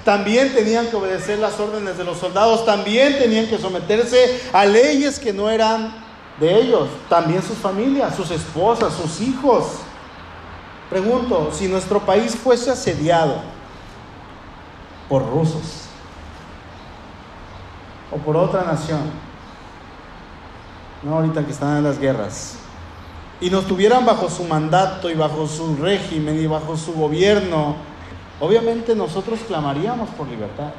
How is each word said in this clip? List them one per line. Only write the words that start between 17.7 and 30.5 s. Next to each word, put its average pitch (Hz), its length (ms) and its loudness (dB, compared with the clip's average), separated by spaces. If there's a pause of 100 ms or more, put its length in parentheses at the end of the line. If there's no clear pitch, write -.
o 151 60 -6
por 151 200 0
otra 185 260 2
nación, 156 380 -2 (2000)
no 147 140 -4
ahorita 156 300 0
que 143 60 -8
están 147 260 -2
en 147 60 2
las 143 140 0
guerras, 123 600 -4 (840)
y 180 80 0
nos 190 180 2
tuvieran 214 380 4
bajo 220 240 2
su - 160 -6
mandato 170 640 2
y 165 40 -4
bajo 156 320 0
su 156 300 -4
régimen 160 680 -2
y 156 60 0
bajo 156 300 -4
su 156 160 -6
gobierno, 160 840 2 (640)
obviamente 226 560 2
nosotros 196 500 -4
clamaríamos 180 680 -4
por 151 160 -8
libertad 117 520 -8